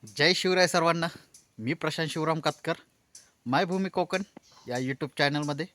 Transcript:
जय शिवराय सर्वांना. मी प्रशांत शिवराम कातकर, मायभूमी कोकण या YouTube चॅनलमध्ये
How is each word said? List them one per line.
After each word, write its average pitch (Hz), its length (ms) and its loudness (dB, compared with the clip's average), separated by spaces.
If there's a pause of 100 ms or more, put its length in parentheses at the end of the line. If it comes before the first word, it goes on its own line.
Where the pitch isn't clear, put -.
जय 156 300 2
शिवराय 180 320 4
सर्वांना. 165 400 2 (520)
मी 113 140 -4
प्रशांत 160 360 -2
शिवराम 160 320 -2
कातकर, 151 320 -2 (720)
मायभूमी 180 420 0
कोकण 185 340 -2 (460)
या 120 80 -4
YouTube 131 320 -4 (100)
चॅनलमध्ये 147 560 0